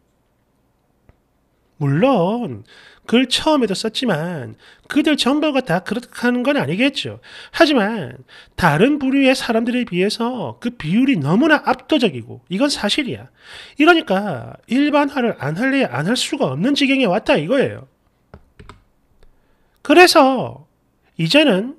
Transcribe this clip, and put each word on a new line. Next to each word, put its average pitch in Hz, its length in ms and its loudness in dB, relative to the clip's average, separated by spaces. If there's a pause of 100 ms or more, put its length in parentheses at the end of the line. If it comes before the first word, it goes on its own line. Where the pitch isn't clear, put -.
(1800)
물론 175 840 0 (440)
글 254 200 2
처음에도 262 460 0
썼지만 170 840 -6 (320)
그들 302 300 0
전부가 285 440 0
다 180 180 -2
그렇게 - 320 -8
하는 247 320 -2
건 285 140 0
아니겠죠. 175 640 -4 (300)
하지만 214 680 0 (380)
다른 185 440 2
부류의 269 360 2
사람들에 240 500 -2
비해서 202 760 -4
그 247 80 -4
비율이 240 480 0
너무나 220 480 2
압도적이고 151 840 -2
이건 214 200 0
사실이야. 202 600 -6 (500)
이러니까 190 760 2 (140)
일반화를 285 720 0
안 147 180 -4
할래야 262 340 0
안 131 160 -4
할 233 80 0
수가 254 300 -4
없는 170 300 0
지경에 269 300 0
왔다 220 320 0
이거예요. 156 500 -2 (1900)
그래서 262 880 4 (500)
이제는 226 600 2